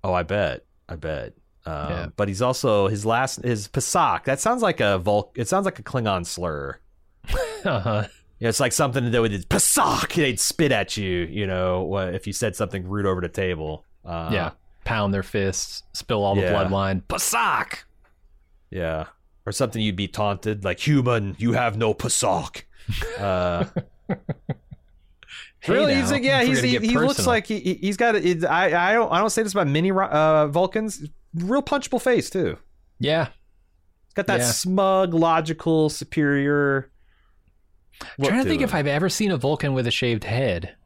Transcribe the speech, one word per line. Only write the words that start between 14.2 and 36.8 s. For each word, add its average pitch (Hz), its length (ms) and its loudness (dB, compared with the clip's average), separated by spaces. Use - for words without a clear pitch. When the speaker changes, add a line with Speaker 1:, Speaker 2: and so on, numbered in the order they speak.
Speaker 2:
Yeah. 87 200 -2
Pound 104 300 0
their 98 80 -2
fists, - 600 -4
spill 107 280 -2
all 98 120 2
the 98 80 2
Speaker 1:
Yeah. 90 100 2
Speaker 2:
bloodline. 98 520 0
Pasak! - 800 -2
Speaker 1:
Yeah. 80 360 -4
Or 104 60 -6
something 113 280 -2
you'd 104 160 -2
be 98 120 -2
taunted, 104 560 -4
like, 90 220 -2
"Human, 120 520 2
you 117 140 0
have 113 260 0
no 110 160 2
Pasak." - 680 -2
Uh, 90 460 0
Speaker 2:
<laughs> 190 60 -2
Hey - 120 -2
Speaker 1:
really? 277 220 4
Speaker 2:
now, 269 80 2
Speaker 1:
He's 240 100 0
like, 277 100 0
yeah, 269 200 4
Speaker 2:
if 247 60 4
we're - 20 -
Speaker 1:
he's, 254 80 2
Speaker 2:
gonna 254 100 2
Speaker 1:
he, 247 60 4
Speaker 2:
get 220 80 0
Speaker 1:
he 233 160 2
looks - 160 4
Speaker 2:
personal. 202 140 0
Speaker 1:
like 233 180 2
he, 214 140 -4
he, 180 140 0
he's 196 220 -2
got 233 200 4
a, 170 120 2
it, 175 160 2
I, 175 460 4
I - 20 4
don't, 233 180 4
I 170 80 2
don't 214 120 2
say 220 120 0
this 208 100 -2
about 190 140 2
many 160 260 2
Ro-, 190 140 2
uh, 156 420 6
Vulcans. 190 540 0
Real 196 280 0
punchable 269 400 0
face 240 260 2
too. 151 300 -2
Speaker 2:
Yeah. 147 280 2
Speaker 1:
He's - 840 -20
got 202 120 -2
that 196 140 2
Speaker 2:
Yeah. 120 100 0
Speaker 1:
smug, 190 640 2
logical, 160 760 2
superior 143 1000 0